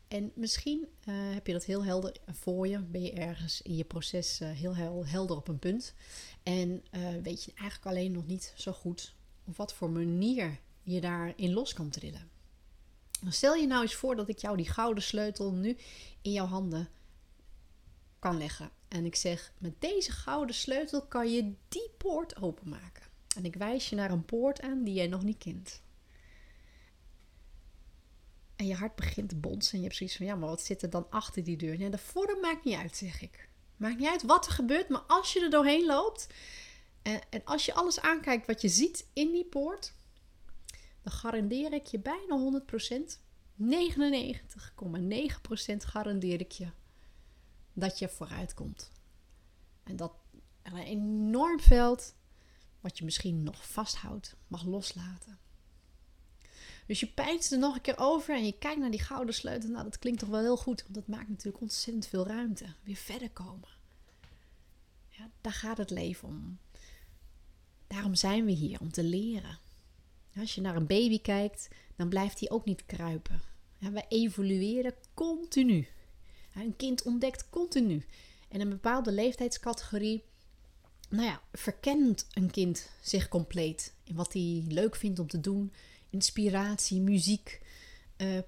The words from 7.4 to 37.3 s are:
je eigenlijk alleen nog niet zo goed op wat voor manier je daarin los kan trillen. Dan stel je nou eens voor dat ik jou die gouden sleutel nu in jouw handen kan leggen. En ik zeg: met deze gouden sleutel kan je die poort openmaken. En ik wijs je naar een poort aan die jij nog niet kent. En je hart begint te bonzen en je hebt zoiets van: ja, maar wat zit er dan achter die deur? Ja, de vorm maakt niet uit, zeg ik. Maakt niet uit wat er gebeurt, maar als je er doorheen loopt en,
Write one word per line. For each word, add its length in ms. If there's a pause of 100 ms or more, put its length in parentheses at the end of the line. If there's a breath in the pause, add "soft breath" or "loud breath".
je 100
eigenlijk 320
alleen 260
nog 140
niet 300
zo 160
goed 420 (300)
op 120
wat 180
voor 160
manier 720 (220)
je 180
daarin 520
los 200
kan 180
trillen. 380 (920)
Dan 100
stel 220
je 120
nou 160
eens 120
voor 220
dat 120
ik 100
jou 180
die 120
gouden 340
sleutel 500
nu 240 (460 loud breath)
in 100
jouw 140
handen 420 (1300 soft breath)
kan 200
leggen. 320 (240)
En 100
ik 100
zeg: 440
met 220
deze 320
gouden 420
sleutel 520
kan 260
je 220 (140)
die 280
poort 460
openmaken. 600 (340)
En 80
ik 120
wijs 320
je 80
naar 140
een 140
poort 360
aan 240
die 100
jij 120
nog 160
niet 160
kent. 440 (2750 soft breath)
En 100
je 80
hart 200
begint 340
te 80
bonzen 360
en 60
je 60
hebt 120
zoiets 200
van: 100
ja, 80
maar 140
wat 140
zit 200
er 80
dan 200
achter 340
die 120
deur? 220
Ja, 100
de 100
vorm 420
maakt 240
niet 120
uit, 200
zeg 260
ik. 260 (280)
Maakt 220
niet 100
uit 140
wat 240
er 60
gebeurt, 360
maar 180
als 260
je 80
er 100
doorheen 360
loopt 400 (760 loud breath)
en, 180 (100)